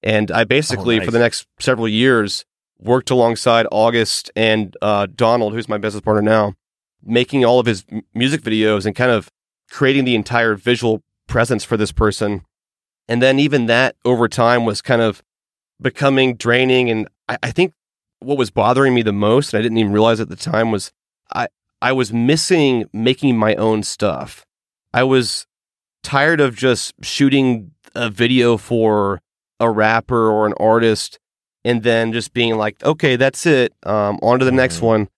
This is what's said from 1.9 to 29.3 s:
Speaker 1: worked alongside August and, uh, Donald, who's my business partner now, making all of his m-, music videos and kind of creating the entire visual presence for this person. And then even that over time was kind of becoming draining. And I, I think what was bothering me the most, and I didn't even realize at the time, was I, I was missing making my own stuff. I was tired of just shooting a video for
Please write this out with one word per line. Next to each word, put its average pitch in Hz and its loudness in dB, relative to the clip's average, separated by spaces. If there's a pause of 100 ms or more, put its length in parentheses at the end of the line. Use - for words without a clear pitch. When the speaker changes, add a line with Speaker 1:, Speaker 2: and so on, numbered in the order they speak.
Speaker 1:
worked 123 0
alongside 117 2
August 113 0
and, 110 0
uh, 101 0
Donald, 113 0
who's 113 -10
my 107 -4
business 104 -6
partner 104 0
now, 107 2 (480)
making 123 0
all 120 4
of 113 0
his 107 -2
m-, 107 -10 (120)
music 131 -2
videos 107 0
and 104 -4
kind 127 0
of 107 -2 (420)
creating 139 2
the 123 0
entire 113 0
visual 113 -2 (240)
presence 117 -2
for - -4
this 104 -2
person. 104 -2 (640)
And 117 -2
then 135 2
even 143 0
that 120 0 (100)
over 120 2
time 120 2
was 104 -4
kind 117 0
of 107 -2 (580)
becoming 131 0
draining. 127 2
And 110 -2 (200)
I, 123 -8
I 135 -6
think 185 -2 (460)
what 139 -4
was 113 -2
bothering 123 2
me 120 2
the 107 -2
most, 107 0
and 110 -2
I 110 -2
didn't 113 -2
even 104 0
realize 110 2
at 113 -6
the 92 -14
time, 113 -2
was 101 -6 (440)
I, 120 -4 (340)
I 127 0
was 123 -2
missing 135 2
making 123 0
my 107 2
own 110 0
stuff. 78 -6 (480)
I 123 2
was 131 0 (560)
tired 147 0
of 127 0
just 127 -2
shooting 131 0 (220)
a 117 -4
video 120 2
for 104 -2 (380)